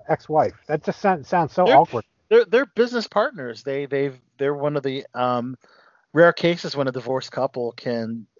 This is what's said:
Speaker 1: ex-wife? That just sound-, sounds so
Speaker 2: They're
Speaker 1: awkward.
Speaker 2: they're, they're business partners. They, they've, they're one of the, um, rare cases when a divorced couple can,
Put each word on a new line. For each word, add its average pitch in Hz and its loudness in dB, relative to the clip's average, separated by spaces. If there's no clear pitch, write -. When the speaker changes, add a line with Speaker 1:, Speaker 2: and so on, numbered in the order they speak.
Speaker 1:
ex-wife? 156 0
That 151 -4
just - -6
sound-, 180 0
sounds 165 0
so 180 2
Speaker 2:
They're 269 6
Speaker 1:
awkward. 127 2
Speaker 2:
they're, 226 6
they're 233 2
business 233 -2
partners. 175 -4
They, 139 -4
they've, 135 -2
they're 143 0
one 147 -2
of 135 -4
the, 135 -6
um, 123 -2
rare 170 6
cases 170 -2
when 139 -2
a 127 -2
divorced 127 -6
couple 127 -4
can, 113 -8